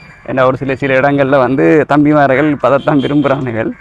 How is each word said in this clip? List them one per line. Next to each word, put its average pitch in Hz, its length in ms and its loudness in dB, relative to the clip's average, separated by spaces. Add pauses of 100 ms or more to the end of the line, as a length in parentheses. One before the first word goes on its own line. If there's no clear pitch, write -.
(260)
ஏன்னா 131 180 -2
ஒரு 131 120 0
சில, 135 200 -6
சில 131 240 -2
இடங்கள்ல 139 380 0
வந்து 143 500 2
தம்பிமார்கள் 147 600 2
இப்ப 131 180 -2
அதைத்தான் 139 300 0
விரும்புறானுகள். 131 720 -2 (100)